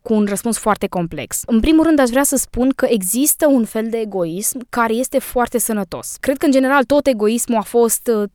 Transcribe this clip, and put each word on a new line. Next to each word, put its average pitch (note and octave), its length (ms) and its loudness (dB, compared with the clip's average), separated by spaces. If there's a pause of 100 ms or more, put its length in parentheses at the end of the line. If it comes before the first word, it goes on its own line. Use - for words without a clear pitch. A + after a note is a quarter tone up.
cu - 120 -2
un G#3+ 160 4
răspuns G#3 280 -4
foarte G3+ 300 -2
complex. E3 580 -6
În A3+ 140 2
primul D#4+ 240 4
rând, D#4 160 4
aș B3+ 100 4
vrea C4+ 140 2
să C#4 120 0
spun B3+ 400 -2
că - 140 -2
există A#3 580 0
un C4 180 4
fel A3 240 -6
de A3+ 80 -4
egoism G3 600 -4 (100)
care A3+ 240 0
este B3+ 260 -2
foarte A#3+ 400 -2
sănătos. G3 600 -6
Cred C#4 180 -2
că, - 80 -2
în D4 60 4
general, C4 320 4
tot C#4+ 240 2
egoismul A3+ 500 0
a G#3 40 2
fost, A#3 540 0
uh, G#3 80 0 (120)